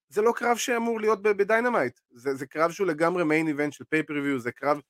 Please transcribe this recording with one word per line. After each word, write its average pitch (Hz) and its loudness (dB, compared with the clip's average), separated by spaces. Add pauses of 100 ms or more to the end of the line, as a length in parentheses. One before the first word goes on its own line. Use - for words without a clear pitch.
זה 208 -2
לא 233 4
קרב 240 0
שאמור 233 -2
להיות 214 2
ב-, 214 0
בדיינמייט. 208 0 (120)
זה, 131 -4
זה 135 -10
קרב 165 0
שהוא 190 -2
לגמרי 170 0
מיין 160 2
איבנט 147 -2
של - -18
פייפריוויו, 147 -2
זה 117 -6
קרב 147 -2 (100)